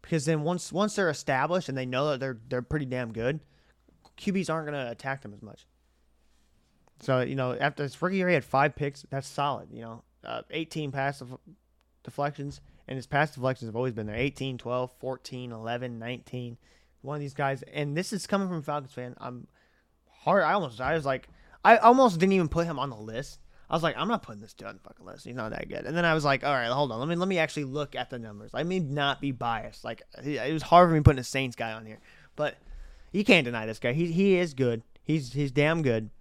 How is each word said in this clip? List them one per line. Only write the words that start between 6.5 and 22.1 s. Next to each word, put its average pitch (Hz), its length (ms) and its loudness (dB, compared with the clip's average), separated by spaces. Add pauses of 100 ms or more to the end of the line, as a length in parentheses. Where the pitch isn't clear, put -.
So, 127 200 0
you 131 160 -2
know, 127 180 -2
after 139 280 -2
his 139 200 -8
rookie 185 140 0
year, 180 120 2
he 180 60 4
had 139 100 2
five 139 320 2
picks. 143 320 -6
That's 139 180 -8
solid. 139 460 -4
You 117 80 -14
know, 113 240 -14 (180)
uh, 117 280 -10
eighteen 156 420 -6
pass 139 280 -4
def-, 127 180 -14 (680)
deflections, 143 560 -6 (260)
and 131 100 -8
his 127 100 -10
pass 151 280 0
deflections 127 340 -2
have 107 80 -8
always 127 180 -2
been 107 120 -6
there. 107 100 -6
Eighteen, 131 420 -4
twelve, 127 400 -4
fourteen, 127 540 -10
eleven, 117 460 -6
nineteen. 120 600 -10 (420)
One 139 140 -8
of 151 80 -6
these 135 100 -10
guys, 139 300 -2
and 147 340 -4
this 185 160 -4
is 190 140 -6
coming 196 220 0
from 175 120 -4
Falcons 147 320 -6
fan. 123 240 -10
I'm 123 300 -12 (640)
hard. 185 320 2
I 156 100 4
almost, 127 300 0
I 139 100 0
was 160 140 0
like, 135 240 -2 (340)
I 226 140 12
almost 226 400 8